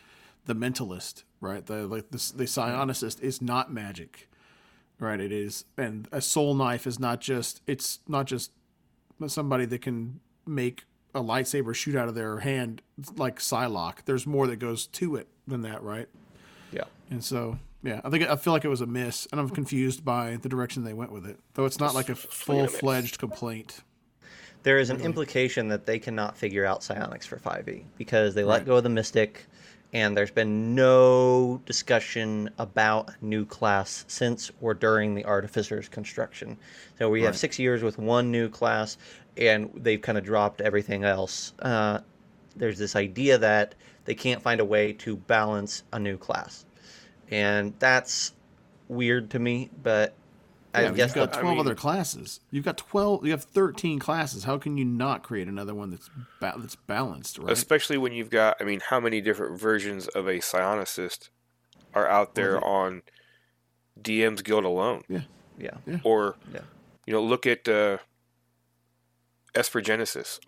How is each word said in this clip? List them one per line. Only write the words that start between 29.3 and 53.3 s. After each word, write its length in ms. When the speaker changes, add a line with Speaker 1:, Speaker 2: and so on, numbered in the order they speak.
Speaker 2:
and 240
there's 140
been 440
no 920
discussion 840
about 520
new 220
class 640
since 420
or 100
during 420
the 120
Artificer's 640
construction. 680
So 120
we 120
have 120
Speaker 1:
Right. 60
Speaker 2:
six 180
years 240
with 160
one 320
new 180
class, 480
and 380
they've 260
kinda 200
dropped 400
everything 440
else. 540
Uh, 420
there's 240
this 180
idea 420
that 360
they 100
can't 280
find 180
a 40
way 280
to 240
balance 680
a 60
new 200
class. 460
And 480
that's 540
weird 420
to 80
me, 320
but 320
I 80
Speaker 1:
Yeah, 60
but 80
Speaker 2:
guess 140
Speaker 1:
you've 60
got 160
Speaker 2:
the 80
Speaker 1:
twelve 60
Speaker 3:
I 120
mean 80
Speaker 1:
other 80
classes. 680
You've 140
got 140
twelve, 460
you 80